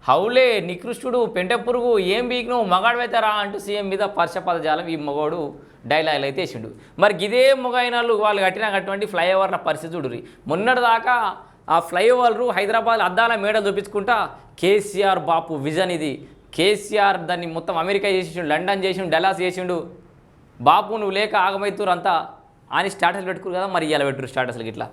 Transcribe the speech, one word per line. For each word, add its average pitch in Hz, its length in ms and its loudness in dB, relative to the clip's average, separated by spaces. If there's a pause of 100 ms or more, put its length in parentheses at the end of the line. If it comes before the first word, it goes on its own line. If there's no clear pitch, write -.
"హౌలే, 226 520 4
నికృష్టుడు, 233 640 -2
పెంట 185 280 -2
పురుగు, 240 460 2
ఏం 208 300 0
బీకినావు, 240 340 0
మగాడు 202 360 2
అవుతారా?" 226 300 2
అంటూ 202 300 -2
సీఎం 202 300 -4
మీద 190 100 -2
పరుష 190 380 0
పదజాలం 170 500 0
ఈ 165 80 -4
మగవాడు 151 600 -4 (300)
డైలాగులు 151 380 2
అయితే 139 180 -4
వేసిండు. 113 300 -8 (280)
మరి 196 260 2
ఇదే 254 280 6
మొగైనలు 240 600 0
వాళ్ళు 208 280 2
కట్టిన 190 240 0
అటువంటి 196 400 -2
ఫ్లైఓవర్ల 185 500 2
పరిస్థితి 165 400 -4
చూడుర్రి. 123 280 -6 (240)
మొన్నటిదాకా 226 920 0 (320)
ఆ 165 100 4
ఫ్లైఓవర్లు 226 720 2
హైదరాబాద్ 220 480 0
అద్దాల 214 360 2
మేడలు 208 320 0
చూపించుకుంటా, 202 600 -2 (300)
"కేసీఆర్ 196 600 2
బాపు 165 340 0
విజన్ 156 380 -2
ఇది, 151 360 -6 (260)
కేసీఆర్ 202 640 2
దాన్ని 170 300 -6
మొత్తం 165 300 -6
అమెరికా 196 320 0
చేసిండు, 175 380 -2
లండన్ 185 360 0
చేసిండు, 185 260 -2
డల్లాస్ 175 320 2
చేసిండు, 180 480 -4 (720)
బాపు 196 320 4
నువ్వు 208 180 -4
లేక 214 240 0
ఆగమైతురు 196 540 0
అంతా" 175 380 0 (440)
అని 175 180 0
స్టేటస్ 180 360 -2
పెట్టుకురు 185 280 -6
కదా. 180 140 -2
మరి 175 180 0
ఇవాళ 151 180 2
పెట్టురు 135 240 -2
స్టేటస్లు 120 360 -4
గిట్లా. 110 300 -8